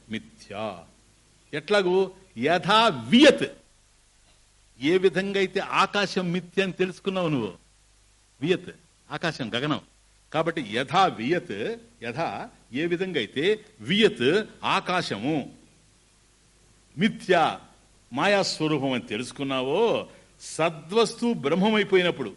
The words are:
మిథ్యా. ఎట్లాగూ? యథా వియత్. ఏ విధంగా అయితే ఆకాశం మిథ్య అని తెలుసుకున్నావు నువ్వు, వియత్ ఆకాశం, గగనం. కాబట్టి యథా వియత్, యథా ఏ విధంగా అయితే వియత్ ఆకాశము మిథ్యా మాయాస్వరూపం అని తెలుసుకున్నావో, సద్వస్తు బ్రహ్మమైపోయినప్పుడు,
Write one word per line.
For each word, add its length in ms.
మిథ్యా. 760
ఎట్లాగూ? 560
యథా 500
వియత్. 640
ఏ 180
విధంగా 400
అయితే 220
ఆకాశం 720
మిథ్య 300
అని 100
తెలుసుకున్నావు 560
నువ్వు, 260
వియత్ 360
ఆకాశం, 440
గగనం. 260
కాబట్టి 280
యథా 460
వియత్, 720
యథా 480
ఏ 140
విధంగా 320
అయితే 460
వియత్ 640
ఆకాశము 880
మిథ్యా 600
మాయాస్వరూపం 800
అని 100
తెలుసుకున్నావో, 1080
సద్వస్తు 920
బ్రహ్మమైపోయినప్పుడు, 1040